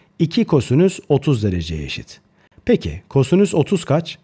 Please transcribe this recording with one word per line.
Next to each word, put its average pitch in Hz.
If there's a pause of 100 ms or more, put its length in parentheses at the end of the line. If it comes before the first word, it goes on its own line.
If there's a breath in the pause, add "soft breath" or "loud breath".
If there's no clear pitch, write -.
(180 loud breath)
iki 175
kosinüs 160
otuz 135
dereceye 82
eşit. - (440 soft breath)
Peki 92
kosinüs 180
otuz 175
kaç? 160